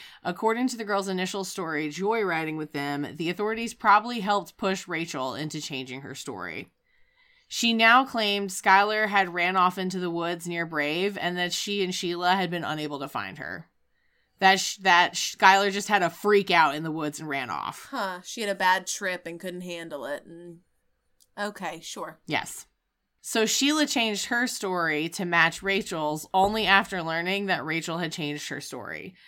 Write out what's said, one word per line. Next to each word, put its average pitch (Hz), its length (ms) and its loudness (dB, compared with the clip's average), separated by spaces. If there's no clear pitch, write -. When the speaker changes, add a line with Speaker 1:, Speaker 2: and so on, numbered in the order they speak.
Speaker 1:
according 226 460 0
to 254 80 -8
the 220 80 -8
girls' 202 240 -2
initial 185 340 -4
story, 160 460 -4
joyriding 170 680 -2
with 151 160 -8
them, 143 440 -4
the 165 120 -4
authorities 220 460 -4
probably 220 460 4
helped 202 360 -2
push 190 300 -2
Rachel 160 480 -4
into 151 260 -6
changing 131 420 -8
her 117 120 -12
story. 92 560 -10
She - 240 0
now 226 320 8
claimed 202 460 -2
Skylar 208 580 4
had 190 260 2
ran 180 220 2
off 180 220 4
into 185 200 -2
the 180 120 -2
woods 170 360 -4
near 170 180 -2
Brave 165 560 -2
and 175 160 -2
that 175 160 -2
she 202 300 -2
and 185 100 0
Sheila 180 440 0
had 180 160 0
been 170 100 -2
unable 147 380 -4
to 139 80 -6
find 98 300 -8
her. 92 300 -12
That 190 220 6
sh-, - 180 -4
that 180 360 6
Skylar 196 580 6
just 202 160 -4
had 208 140 4
a 170 80 2
freak 202 400 4
out 160 260 6
in 151 60 -6
the 160 80 -4
woods 151 280 -4
and 156 100 -10
ran 135 220 -4
off. - 400 -8
Speaker 2:
Huh. 196 340 -4
She - 180 -10
had 208 80 -2
a 196 40 -2
bad 190 320 2
trip 185 400 -6
and 170 140 -12
couldn't 180 220 -10
handle 165 420 -10
it. 139 200 -8
And 170 340 -20
okay, 196 460 -8
sure. 160 440 -12
Speaker 1:
Yes. - 400 -6
So 226 200 2
Sheila 294 400 2
changed 226 400 -2
her 247 200 0
story 165 640 -2
to 196 140 -6
match 170 380 4
Rachel's 160 720 -2
only 202 320 4
after 196 360 2
learning 175 440 -2
that 160 180 0
Rachel 160 320 -4
had 165 160 -4
changed 147 380 -6
her 131 100 -8
story. 117 540 -12